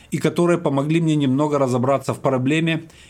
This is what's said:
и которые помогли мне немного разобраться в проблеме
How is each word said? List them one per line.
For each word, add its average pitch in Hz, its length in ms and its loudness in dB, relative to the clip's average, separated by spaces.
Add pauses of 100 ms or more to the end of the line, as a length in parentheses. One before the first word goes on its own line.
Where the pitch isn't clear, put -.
(120)
и 165 60 -6
которые 170 420 0
помогли 151 420 0
мне 156 160 2
немного 143 420 0
разобраться 127 540 0
в - 80 -10
проблеме 151 640 0 (240)